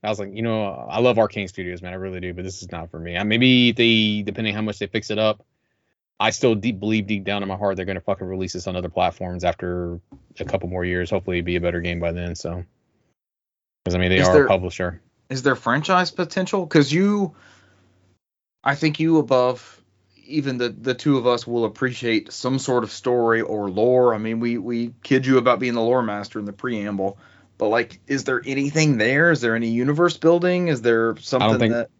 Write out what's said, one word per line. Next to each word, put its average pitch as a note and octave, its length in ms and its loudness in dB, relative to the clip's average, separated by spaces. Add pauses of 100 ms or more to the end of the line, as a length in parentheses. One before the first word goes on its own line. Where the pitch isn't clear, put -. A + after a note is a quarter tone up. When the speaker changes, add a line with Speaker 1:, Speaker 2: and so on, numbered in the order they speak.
Speaker 1:
I G#2 60 -4
was G#2 100 -2
like, G2 160 -10
"You A2+ 80 -6
know, A2 220 0
I D2 360 -6
love A#2+ 180 4
Arcane G#2+ 300 2
Studios, F2+ 340 -10
man. F2+ 100 -10
I F#2 40 -10
really F#2 240 -8
do, F2+ 140 -8
but F2+ 100 -10
this F#2 180 -12
is F#2 100 -14
not E2 180 -10
for - 80 -14
me." E2+ 180 -8
I, F#2 60 -2
maybe A#2+ 500 6
they, A2 500 4
depending G#2 320 -4
how G#2+ 80 -4
much G#2+ 160 -6
they G2+ 100 -4
fix - 220 -6
it G#2+ 80 -2
up, G#2+ 260 0 (720)
I A2 120 2
still A#2 260 2
deep, G#2 240 -4
believe G#2+ 260 0
deep G2+ 180 -4
down G2+ 180 -4
in G2 60 -6
my F#2 80 -6
heart G2 200 -2
they're F#2 100 -6
gonna F#2+ 140 -6
fucking F#2+ 260 -4
release F#2 280 -6
this F2+ 120 -8
on F#2 80 -6
other F2+ 140 -6
platforms F2+ 560 -4
after F2 560 -4 (400)
a - 40 -6
couple F#2+ 240 -4
more F2+ 160 -4
years. F2+ 260 -2
Hopefully F#2 260 -4
it'd F2 80 -2
be F2 120 -2
a F2 40 0
better F2 200 -2
game E2+ 200 -4
by E2+ 120 -2
then, F2 220 -6
so. E2+ 300 -8 (1200)
'Cause, F2+ 100 -2
I F2+ 40 2
mean, F2+ 120 2
they F#2 80 4
Speaker 2:
Is F#2 100 6
Speaker 1:
are F#2 60 6
Speaker 2:
there C#3 120 4
Speaker 1:
a - 20 -2
publisher. F#2 520 -2 (300)
Speaker 2:
is C3 120 -6
there C3+ 140 2
franchise D#3 540 0
potential? F#3 560 -4
'Cause D3 260 4
you, G3 440 0 (1300)
I C#3 100 2
think D3+ 240 -2
you D#3+ 200 4
above B2+ 600 0 (460)
even C#3 320 -4
the, A#2+ 140 -2
the A#2 240 -4
two C#3 240 2
of A#2+ 80 0
us A#2+ 200 0
will A#2 180 0
appreciate A2+ 680 -2
some C3 260 -2
sort B2 260 0
of G#2+ 80 -10
story A#2 500 2
or G#2 260 -4
lore. A#2+ 460 4
I G#2+ 40 -4
mean, A2 220 -4
we, A#2+ 160 -2
we A#2 460 -4
kid C3 240 2
you C3+ 100 6
about B2 240 4
being B2 140 -2
the A#2 80 0
lore B2 200 2
master G#2 360 -6
in G#2 60 -8
the G2+ 80 -10
preamble, G2+ 680 -6 (400)
but, A2 100 0
like, A#2 380 0
is C#3 180 -4
there B2+ 220 -2
anything C#3+ 520 2
there? C3+ 340 4
Is C#3 80 0
there A#2 160 0
any A#2 120 -2
universe D3 480 0
building? F3 520 2
Is C#3 120 0
there A2+ 300 2
Speaker 1:
I G#2+ 40 -4
don't - 80 -18
Speaker 2:
something A#2+ 360 2
Speaker 1:
think A2+ 140 2
Speaker 2:
that A#2 280 -4